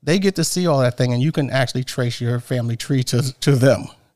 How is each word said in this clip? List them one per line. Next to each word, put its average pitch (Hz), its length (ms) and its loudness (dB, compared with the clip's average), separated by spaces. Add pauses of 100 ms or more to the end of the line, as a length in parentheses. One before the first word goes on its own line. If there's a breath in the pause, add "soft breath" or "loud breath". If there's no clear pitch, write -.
they 175 160 2
get 190 160 0
to 165 80 0
see 180 240 -2
all 139 120 2
that 120 160 2
thing, 123 160 0
and 120 80 0
you 156 120 2
can 143 180 -2
actually 131 320 -2
trace 123 380 -4
your 120 180 -2
family 117 380 -4
tree 135 260 0
to, 127 380 -2
to 143 160 4
them. 123 300 4 (300)